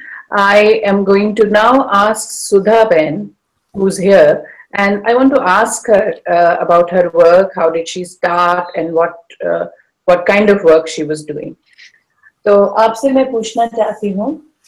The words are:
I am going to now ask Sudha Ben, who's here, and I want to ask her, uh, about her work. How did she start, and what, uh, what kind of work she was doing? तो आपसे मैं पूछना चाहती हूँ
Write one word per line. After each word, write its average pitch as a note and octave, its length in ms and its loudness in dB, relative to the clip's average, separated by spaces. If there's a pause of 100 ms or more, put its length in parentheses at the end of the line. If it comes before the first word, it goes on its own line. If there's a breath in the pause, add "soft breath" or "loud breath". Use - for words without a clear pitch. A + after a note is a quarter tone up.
(320 loud breath)
I G#3 540 2
am G3+ 180 0
going G3+ 320 0
to G#3+ 120 0
now A3 440 2
ask G#3 380 -2
Sudha G#3+ 600 0
Ben, E3 440 -2 (400)
who's F#3+ 240 -2
here, F3 520 2 (260 loud breath)
and G3+ 320 -4
I A#3 80 0
want C4+ 180 2
to C#4 80 0
ask G3+ 460 -2
her, G3 280 0 (120)
uh, F3 320 2
about E3+ 320 2
her F3+ 200 0
work. F3 440 4
How E3 140 0
did E3 180 -4
she F#3 160 -10
start, F3 720 -2
and E3 180 -6
what, E3 220 -2 (300)
uh, E2+ 220 -4 (380 soft breath)
what F3 200 2
kind G#3 240 2
of G3 140 2
work D#3+ 240 4
she - 160 -8
was D3+ 200 -8
doing? D3+ 320 -12 (920 soft breath)
तो G3+ 200 4
आपसे A3 460 0
मैं C4 200 0
पूछना A#3 340 -4
चाहती G#3+ 460 -4
हूँ A3 240 -6 (320)